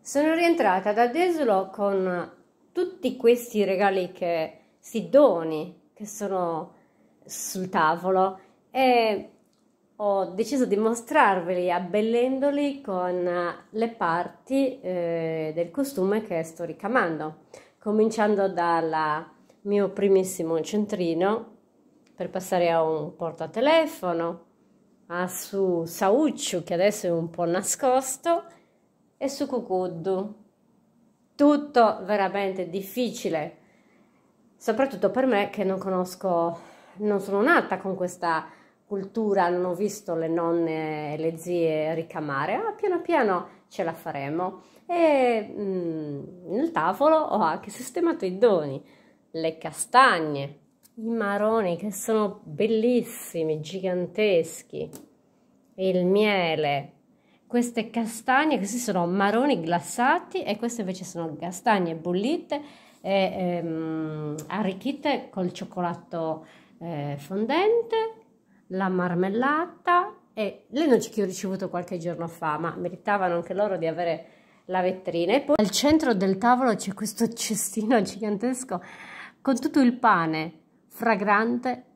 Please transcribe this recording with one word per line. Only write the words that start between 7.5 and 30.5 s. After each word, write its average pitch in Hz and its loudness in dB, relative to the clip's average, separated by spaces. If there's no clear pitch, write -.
tavolo 185 2
e 233 2
ho 196 2
deciso 220 0
di 196 2
mostrarveli 202 2
abbellendoli 254 0
con 180 -2
le 220 -2
parti, 214 -2
eh, 165 -2
del 170 -2
costume 214 0
che 170 -4
sto 165 -8
ricamando, 160 -2
cominciando 214 2
dal 165 0
mio 202 2
primissimo 185 2
centrino 196 -2
per 185 -8
passare 180 0
a 165 4
un 160 -2
portatelefono, 175 0
a 180 -4
su 180 -2
Saucciu 196 2
che - -6
adesso 196 2
è 175 2
un 170 -2
po' 170 -2
nascosto 262 0
e 269 -4
su 277 -4
Cucuddu. 185 -4